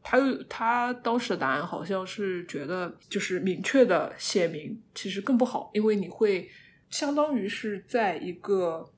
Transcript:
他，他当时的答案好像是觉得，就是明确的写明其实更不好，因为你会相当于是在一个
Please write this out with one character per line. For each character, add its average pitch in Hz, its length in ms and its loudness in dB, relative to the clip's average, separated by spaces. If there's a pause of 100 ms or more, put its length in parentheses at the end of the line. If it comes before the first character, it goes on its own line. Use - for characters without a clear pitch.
他， - 180 2 (300)
他 240 440 0
当 240 260 0
时 240 100 -4
的 185 80 0
答 135 120 0
案 139 160 0
好 175 180 -8
像 190 220 -4
是 185 400 -6
觉 - 200 -8
得， 175 320 -6 (120)
就 208 100 -4
是 185 200 -2
明 185 220 0
确 262 240 8
的 170 320 2
写 - 300 0
明 160 340 -8 (140)
其 - 140 -8
实 190 120 -4
更 254 160 2
不 240 60 6
好， - 300 -2
因 208 100 2
为 214 120 4
你 185 120 -2
会 202 420 0 (400)
相 285 240 -2
当 294 240 2
于 196 100 -2
是 208 400 -6
在 202 300 0
一 175 160 -6
个 175 640 -2